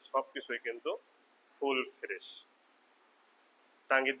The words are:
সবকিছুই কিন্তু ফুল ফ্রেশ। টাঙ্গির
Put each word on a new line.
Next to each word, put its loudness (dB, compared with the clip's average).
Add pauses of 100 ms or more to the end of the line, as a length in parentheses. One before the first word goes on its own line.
(100)
সবকিছুই -2
কিন্তু -2 (640)
ফুল 2 (200)
ফ্রেশ। -4 (1600)
টাঙ্গির 6